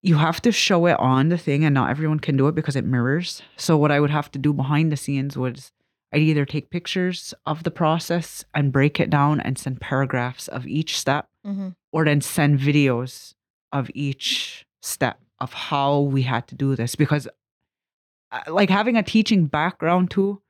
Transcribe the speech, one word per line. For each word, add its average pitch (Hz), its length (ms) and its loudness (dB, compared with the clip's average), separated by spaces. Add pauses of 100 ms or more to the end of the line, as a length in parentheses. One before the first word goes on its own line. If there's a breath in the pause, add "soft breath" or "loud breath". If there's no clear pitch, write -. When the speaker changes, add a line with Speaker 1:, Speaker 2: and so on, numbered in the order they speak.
Speaker 1:
you 175 140 4
have 165 260 2
to 240 100 4
show 175 320 2
it 170 160 4
on 131 300 4
the 175 80 0
thing 147 260 0
and 147 80 4
not 135 160 2
everyone 156 320 -2
can 143 160 -2
do 135 100 4
it 156 80 0
because 156 220 -2
it 131 80 -2
mirrors. 131 560 -2 (160 loud breath)
So 160 220 2
what 147 120 4
I 143 100 4
would 147 100 2
have 147 220 -2
to 139 60 -8
do 147 140 0
behind 147 400 0
the 143 60 -2
scenes 139 360 -4
was 127 380 -6 (400)
I'd 151 80 2
either 156 240 4
take 147 240 -6
pictures 180 640 -4 (140)
of 156 180 -6
the 170 60 -2
process 165 800 -2
and 143 180 2
break 139 300 2
it - 80 2
down 147 320 2
and 127 160 -4
send 131 240 -8
paragraphs 131 680 -4
of 127 180 -10
each 156 320 -4
step 139 300 -2 (180)
Speaker 2:
Mm-hmm. 196 220 -8 (240)
Speaker 1:
or 160 140 0
then 147 160 2
send 147 360 2
videos 131 760 0 (360)
of 135 240 -4
each - 720 -6 (140)
step - 400 -4 (200)
of 123 120 -8
how 143 480 0
we 135 220 0
had 123 260 -2
to - 60 -16
do 139 200 -2
this. 117 200 -4
Because, 147 340 0 (1040)
uh, 120 160 -8
like, 185 220 2
having 214 260 2
a 214 60 4
teaching 208 440 4
background 170 640 0
too 196 400 -2